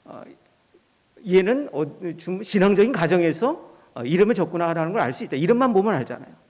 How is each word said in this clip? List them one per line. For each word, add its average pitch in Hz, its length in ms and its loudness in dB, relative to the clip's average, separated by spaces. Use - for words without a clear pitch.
어, - 180 -18
얘는 202 460 2
어, 151 140 -4
좀 185 260 -8
신앙적인 202 480 4
가정에서, 170 800 0
어, 123 100 -12
이름을 180 320 2
줬구나라는 170 560 -2
걸 214 100 -2
알 - 120 -2
수 - 100 -10
있다. 151 140 -6
이름만 233 360 2
보면 196 220 2
알잖아요. 120 380 -8